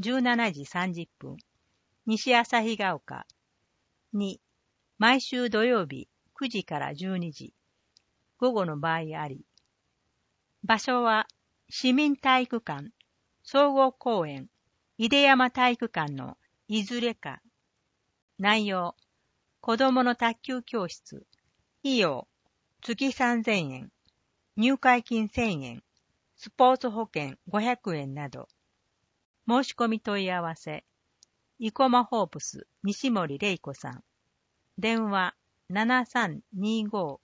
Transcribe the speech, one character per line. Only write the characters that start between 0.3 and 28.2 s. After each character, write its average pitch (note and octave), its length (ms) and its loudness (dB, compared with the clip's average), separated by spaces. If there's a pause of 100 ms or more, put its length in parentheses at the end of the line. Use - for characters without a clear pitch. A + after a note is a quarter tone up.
時 C#3+ 140 -12
三 F3+ 280 -4
十 E3 140 -10 (120)
分。 - 180 -14 (720)
西 A3 260 0
旭 A#3 440 2
ヶ F#3+ 180 -2
丘。 C3 320 -14 (840)
二、 G3+ 280 -4 (560)
毎 B3 240 4
週 B3 280 -4
土 G#3+ 140 2
曜 A#3 220 2
日、 C3+ 220 -12 (260)
九 C4+ 140 -6
時 G#3+ 160 -4
か D3+ 160 -8
ら C#3 160 -6
十 F#3 220 -6
二 E3+ 140 -6
時。 - 220 -18 (840)
午 B3 140 2
後 G3+ 120 0
の D3+ 140 -4
場 D#3+ 160 0
合 D#3 240 -6
あ D3+ 80 -6
り。 C3+ 180 -14 (1160)
場 A3 160 2
所 B3 240 0
は、 A3 240 2 (420)
市 B3+ 240 2
民 C#4+ 220 4
体 C4 300 2
育 A#3 160 -4
館、 D3 280 -10 (540)
総 C#4 300 4
合 C4 180 4
公 G#3+ 340 -2
園、 C#3+ 240 -10 (480)
出 A#3 240 4
山 C4 300 6
体 B3 220 4
育 A#3+ 160 -4
館 D3 240 -4
の C3 240 -10 (300)
い G#3+ 160 0
ず A#3+ 160 -6
れ A#3 140 0
か。 - 280 -12 (1000)
内 G#3 260 2
容、 F#3 300 -4 (680)
子 A3+ 160 0
ど C4 140 4
も B3+ 120 4
の A#3+ 120 2
卓 A#3 260 -2
球 B3+ 220 -6
教 G3 240 -4
室。 - 400 -18 (540)
費 C4 180 2
用、 D3+ 280 0 (540)
月 B3+ 300 -2
三 A#3+ 320 0
千 F#3+ 260 0
円。 C3 220 -14 (640)
入 B3 220 4
会 B3 260 4
金 A3 260 -2
千 G#3 320 -2
円。 A#2+ 220 -12 (560)
ス - 120 -18
ポ B3+ 220 6
ー C4 40 2
ツ B3 140 -4
保 G#3+ 200 -6
険 C#3+ 240 -6 (120)
五 G3 120 -2
百 A3+ 360 -2
円 C#3 180 -6
な C#3+ 160 -10